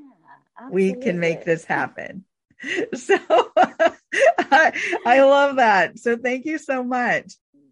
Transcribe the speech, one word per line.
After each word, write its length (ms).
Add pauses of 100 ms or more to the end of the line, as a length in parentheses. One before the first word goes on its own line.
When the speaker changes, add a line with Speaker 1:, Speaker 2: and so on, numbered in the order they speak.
(600)
Speaker 1:
Yeah, 100
Speaker 2:
We 240
can 260
make 180
Speaker 1:
absolutely. 160
Speaker 2:
this 100
happen." 600 (360)
<laughs> 360
So 200
<laughs> 400 (960)
I, 220 (340)
I 160
love 340
that. 440
So 160
thank 300
you 120
so 240
much. 520 (380)